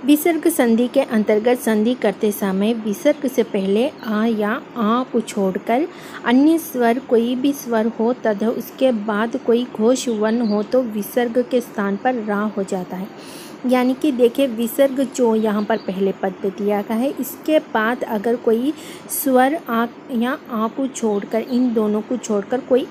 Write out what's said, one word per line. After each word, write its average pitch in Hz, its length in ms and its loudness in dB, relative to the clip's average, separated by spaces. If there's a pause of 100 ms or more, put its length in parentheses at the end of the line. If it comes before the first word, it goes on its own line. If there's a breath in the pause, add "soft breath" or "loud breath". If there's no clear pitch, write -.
विसर्ग 311 440 4
संधि 240 400 4
के 269 120 2
अंतर्गत 220 580 2
संधि 226 360 2
करते 214 380 0
समय 202 420 0
विसर्ग 226 540 0
से 240 140 2
पहले 196 460 0
आ 214 380 -2
या 214 240 0 (260)
आ 233 280 2
को 247 160 -2
छोड़कर 220 680 -2 (380 loud breath)
अन्य 285 340 4
स्वर 240 400 0
कोई 247 380 2
भी 277 160 2
स्वर 233 340 -2 (120)
हो 226 140 2 (140)
तथा 214 220 0
उसके - 440 0
बाद 220 440 -2
कोई 247 280 2
घोष 240 440 0
वर्ण 220 320 0
हो 214 220 0
तो 254 200 0
विसर्ग 233 560 -2 (120)
के 247 100 2
स्थान 202 360 -4
पर 262 180 0
रा 214 260 -2 (160)
हो 196 60 -2
जाता 185 340 -6
है। 185 120 -8 (580 loud breath)
यानी 254 280 4
कि 294 180 0
देखिए 247 340 4
विसर्ग 247 540 0 (160)
जो 226 180 4
यहाँ 214 300 2
पर 220 120 0
पहले 190 360 -2
पद 190 300 -4
पे 202 80 0
दिया 202 320 -2
गया 220 140 -4
है 262 140 0 (100)
इसके - 380 0 (140)
बाद 233 300 0
अगर 233 340 -2
कोई 240 360 0 (500 loud breath)
स्वर 262 320 4 (140)
आ 233 180 0 (260)
या 247 260 -2 (120)
आ 226 180 -2
को 269 180 -4
छोड़कर, 220 540 -2
इन 247 340 0
दोनों 214 280 0
को 247 140 -4
छोड़कर 214 440 -2
कोई 254 300 2